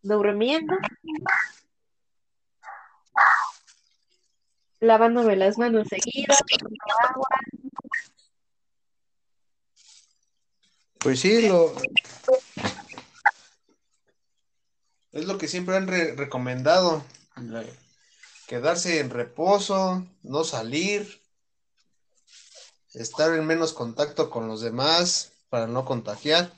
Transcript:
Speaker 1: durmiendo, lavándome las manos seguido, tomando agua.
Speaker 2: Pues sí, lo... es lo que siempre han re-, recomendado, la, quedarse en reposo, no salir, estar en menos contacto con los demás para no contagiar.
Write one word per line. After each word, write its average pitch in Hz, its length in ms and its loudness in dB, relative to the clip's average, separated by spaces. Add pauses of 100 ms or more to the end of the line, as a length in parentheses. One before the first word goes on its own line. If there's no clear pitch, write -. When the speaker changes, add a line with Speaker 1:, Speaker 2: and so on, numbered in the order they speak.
Speaker 1:
durmiendo, 214 720 0 (4000)
lavándome 226 560 6
las 196 220 2
manos 226 300 2
seguido, 247 460 -2 (240)
tomando 220 200 -8 (320)
agua. 262 180 -4 (3750)
Speaker 2:
Pues 131 200 2
sí, 220 280 4
lo... 175 260 6 (3500)
es 156 140 -8
lo 196 120 -6
que 165 100 -8
siempre 180 300 -4
han 190 100 -2
re-, 165 280 -2
recomendado, 139 880 0 (320)
la, 113 280 -12 (840)
quedarse 165 520 -2
en 131 100 -4
reposo, 185 960 -2 (180)
no 143 200 -4
salir, 160 800 -4 (1700)
estar 151 400 0
en 160 120 0
menos 160 280 0
contacto 131 560 -4
con 113 180 -6
los 110 140 -8
demás 151 720 0 (180)
para 113 180 -2
no 127 180 -4
contagiar. 135 720 -2